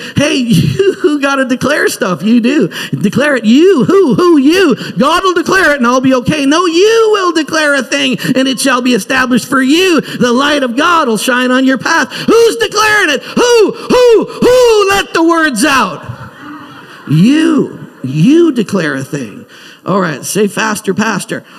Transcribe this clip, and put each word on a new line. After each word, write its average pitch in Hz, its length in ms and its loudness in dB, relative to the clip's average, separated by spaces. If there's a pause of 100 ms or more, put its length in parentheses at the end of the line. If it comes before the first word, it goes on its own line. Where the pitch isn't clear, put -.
(160)
Hey, 302 180 0
<laughs> 262 120 -2
you 302 760 0
gotta 277 240 0
declare 254 440 -2
stuff. 180 340 -4
You 226 180 2
do. 240 280 0 (220)
Declare 226 460 -2
it. 233 80 -6
You, 285 400 4
who, 330 300 2
who, 339 240 4
you. 302 380 2 (200)
God 302 280 0
will 370 100 0
declare 339 380 0
it 285 60 -2
and 240 80 0
I'll 254 140 2
be 262 140 2
okay. 277 320 -2
No, 320 200 2
you 427 460 2
will 370 200 0
declare 311 420 -2
a 269 80 -2
thing 277 340 -4 (200)
and 262 100 0
it 262 140 -4
shall 254 200 0
be 247 140 0
established 254 540 -2
for 262 140 0
you. 320 380 2
The - 320 -2
light 285 300 0
of 240 140 -4
God 320 320 0
will 220 100 -2
shine 254 320 -2
on 262 140 2
your 262 140 2
path. 320 340 -2
Who's 453 440 2
declaring 415 540 0
it? 269 120 -2
Who, 453 500 2
who, 466 520 4
who? 466 640 2
Let 392 260 -2
the 330 100 2
words 311 400 0
out. 214 540 -2 (920)
You, 262 800 0 (160)
you 254 480 2
declare 185 420 -4
a 135 100 -8
thing. 120 360 -10 (460)
All 196 140 -2
right, 160 220 -6
say 208 240 -2
faster, 202 460 -4
pastor. 190 500 -6 (160)